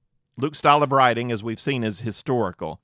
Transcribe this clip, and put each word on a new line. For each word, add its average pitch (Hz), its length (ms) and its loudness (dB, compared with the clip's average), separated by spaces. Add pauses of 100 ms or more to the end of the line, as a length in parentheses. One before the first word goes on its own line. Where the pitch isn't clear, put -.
(360)
Luke's 143 220 -4
style 147 240 6
of 139 80 0
writing, 123 400 2
as 110 140 -4
we've 113 160 -8
seen, 131 240 -2
is 104 160 -4
historical. 104 840 -4